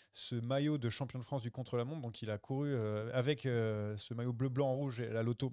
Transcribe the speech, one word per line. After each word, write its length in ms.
ce 240
maillot 420
de 120
champion 280
de 60
France 180
du 100
contre-la-montre, 500
donc 200
il 80
a 80
couru, 380
euh, 380
avec, 320
euh, 520
ce 160
maillot 200
bleu, 160
blanc, 240
rouge 260
à 140
la 100
Lotto, 280